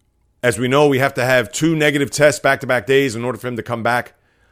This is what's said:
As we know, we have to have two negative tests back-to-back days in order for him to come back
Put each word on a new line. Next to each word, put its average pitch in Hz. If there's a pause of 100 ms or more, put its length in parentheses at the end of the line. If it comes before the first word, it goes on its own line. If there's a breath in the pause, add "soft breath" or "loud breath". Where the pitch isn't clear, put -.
(400)
As 120
we 123
know, 147
we 135
have 135
to 123
have 123
two 160
negative 147
tests 147
back-to-back 127
days 135
in 117
order 123
for 123
him 123
to 110
come 117
back 120 (380)